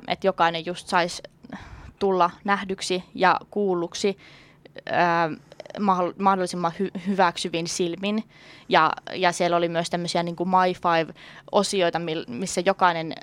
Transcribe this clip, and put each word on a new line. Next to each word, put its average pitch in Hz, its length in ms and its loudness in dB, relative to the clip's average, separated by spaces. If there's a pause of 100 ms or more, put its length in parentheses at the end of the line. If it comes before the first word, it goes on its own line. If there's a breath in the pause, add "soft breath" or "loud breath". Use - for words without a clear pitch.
että 185 200 -2
jokainen 170 380 2
just 175 220 -8
sais 175 340 0 (800 loud breath)
tulla 185 320 4 (120)
nähdyksi 190 600 -2 (120)
ja 180 240 4 (120)
kuulluksi, 190 680 0 (760 loud breath)
ää, 170 380 2 (500)
mahdoll-, 185 400 2
mahdollisimman 180 600 0
hy-, 190 280 -4
hyväksyvin 175 600 0
silmin. 190 560 -2 (460 loud breath)
Ja, 160 220 6 (220)
ja 175 180 2
siellä 175 260 0
oli 170 120 0
myös 165 200 -2
tämmöisiä 175 340 -2
niinku 170 220 -6
My 185 280 4
Five-osioita, 175 1300 0
mil-, 165 280 -6
missä 175 380 -4
jokainen 170 580 2